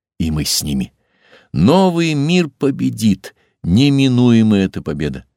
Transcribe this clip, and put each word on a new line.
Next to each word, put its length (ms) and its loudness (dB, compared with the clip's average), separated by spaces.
и 140 -4
мы 120 -4
с 200 -4
ними. 280 -6
Новый 640 2
мир 340 0
победит, 880 -2
неминуема 920 2
эта 260 -2
победа. 420 -6